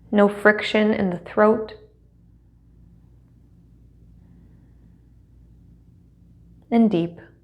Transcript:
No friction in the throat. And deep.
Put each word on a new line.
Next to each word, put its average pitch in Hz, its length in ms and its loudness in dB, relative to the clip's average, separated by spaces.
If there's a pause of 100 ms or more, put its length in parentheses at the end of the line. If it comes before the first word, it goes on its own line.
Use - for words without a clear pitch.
(100)
No 202 180 4
friction 208 640 0
in 196 180 -2
the 175 80 -8
throat. 214 560 -2 (4000)
And 233 200 4
deep. 170 300 -4 (240)